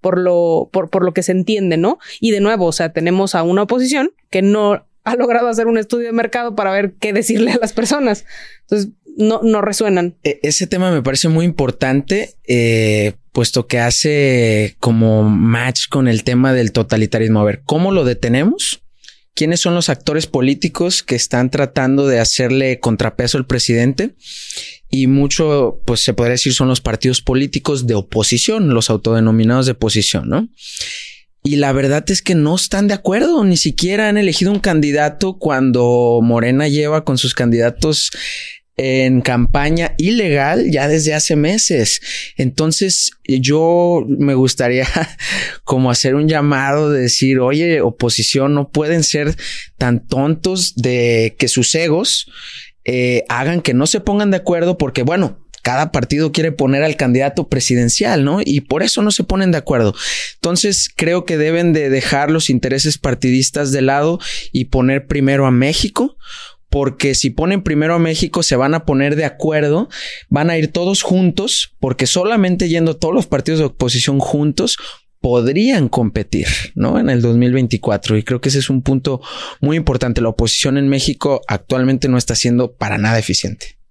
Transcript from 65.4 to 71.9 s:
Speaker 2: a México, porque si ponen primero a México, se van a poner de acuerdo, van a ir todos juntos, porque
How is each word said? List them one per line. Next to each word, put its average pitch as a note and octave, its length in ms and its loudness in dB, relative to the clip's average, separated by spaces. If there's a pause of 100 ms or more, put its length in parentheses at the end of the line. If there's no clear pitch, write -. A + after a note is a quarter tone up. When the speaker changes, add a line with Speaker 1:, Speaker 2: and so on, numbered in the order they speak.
Speaker 2:
a C3 40 2
México, D3+ 640 0 (520)
porque C#3 460 0
si B2+ 160 0
ponen F3+ 320 -2
primero D#3 320 0
a E3+ 40 2
México, E3 440 0
se C#3+ 140 0
van C3+ 180 2
a D#3+ 100 -4
poner C#3+ 300 2
de D#3 100 0
acuerdo, D3+ 640 -2 (400)
van D3+ 220 2
a E3 80 0
ir D#3 120 -2
todos F#3 300 -2
juntos, F#3 800 0
porque C3 260 -2